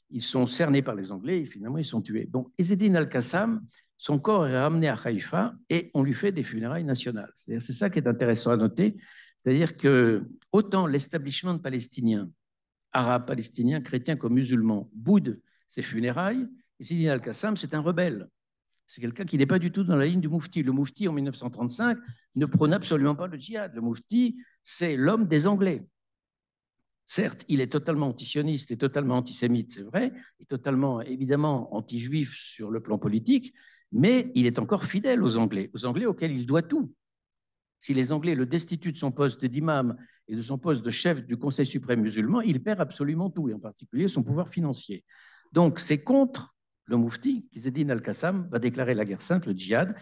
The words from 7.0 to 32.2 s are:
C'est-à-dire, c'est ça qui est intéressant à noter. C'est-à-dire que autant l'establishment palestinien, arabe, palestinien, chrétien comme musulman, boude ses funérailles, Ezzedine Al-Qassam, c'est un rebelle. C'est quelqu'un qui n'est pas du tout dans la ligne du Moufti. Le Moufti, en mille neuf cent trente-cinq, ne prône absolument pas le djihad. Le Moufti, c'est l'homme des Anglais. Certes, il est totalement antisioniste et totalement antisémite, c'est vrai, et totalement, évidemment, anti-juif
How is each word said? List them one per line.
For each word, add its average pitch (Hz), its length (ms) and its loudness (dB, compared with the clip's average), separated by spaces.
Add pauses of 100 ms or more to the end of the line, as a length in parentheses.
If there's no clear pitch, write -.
C'est-à-dire, 113 260 -8
c'est - 100 -6
ça 120 180 0
qui - 100 0
est 127 80 0
intéressant 117 440 2
à 120 60 4
noter. 175 400 2 (400)
C'est-à-dire 151 400 2
que 120 500 6 (240)
autant 196 360 2
l'establishment 143 720 -2
palestinien, 113 720 -2 (600)
arabe, 123 340 2
palestinien, 127 520 -2
chrétien 131 360 -2
comme 120 180 -2
musulman, 113 580 2
boude 127 480 2 (300)
ses - 140 -8
funérailles, 175 640 -2 (320)
Ezzedine 160 300 0
Al-Qassam, 135 460 -2
c'est 147 200 -6
un 156 40 -2
rebelle. 160 480 -2 (600)
C'est - 140 -16
quelqu'un 120 220 -6
qui 165 140 -2
n'est 143 80 6
pas 180 140 4
du 170 120 0
tout 196 120 -2
dans 175 140 2
la 139 100 4
ligne 180 120 2
du 151 100 0
Moufti. 160 340 -2
Le 131 80 2
Moufti, 143 360 -2
en 160 60 0
mille 139 120 -2
neuf 135 100 -4
cent 120 160 -8
trente-cinq, 214 480 -2 (340)
ne 143 140 0
prône 151 260 4
absolument 147 420 2
pas 180 120 -6
le 165 100 -12
djihad. 202 380 -10
Le 113 60 -6
Moufti, 226 540 0 (280)
c'est 165 320 -2
l'homme 185 320 4
des 151 180 4
Anglais. 190 420 2 (1160)
Certes, - 420 -4
il 139 140 2
est 120 100 -2
totalement 147 360 0
antisioniste 143 640 -2
et 117 60 -4
totalement 135 400 0
antisémite, 120 540 0
c'est 101 120 -12
vrai, 202 280 -2 (280)
et 170 60 -20
totalement, 131 560 0
évidemment, 131 760 0
anti-juif 123 600 -4